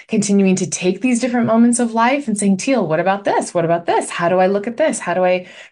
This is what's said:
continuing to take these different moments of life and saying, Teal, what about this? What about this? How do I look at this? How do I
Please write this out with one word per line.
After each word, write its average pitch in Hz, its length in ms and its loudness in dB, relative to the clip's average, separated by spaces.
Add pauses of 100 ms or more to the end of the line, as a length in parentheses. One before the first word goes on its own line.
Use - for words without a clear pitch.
continuing 196 480 2
to 185 120 -2
take 185 340 -4
these 247 180 0
different 240 260 0
moments 233 320 4
of 233 140 -2
life 247 340 0
and 208 120 -2
saying, 196 180 2
Teal, 226 300 0
what 156 120 0
about 196 260 -2
this? 320 280 -2
What 170 140 0
about 170 180 0
this? 403 240 -2
How 170 220 -2
do 180 80 2
I 185 80 4
look 202 200 -2
at 233 120 -6
this? 294 200 0
How 233 140 -6
do 185 100 -2
I 180 240 0 (260)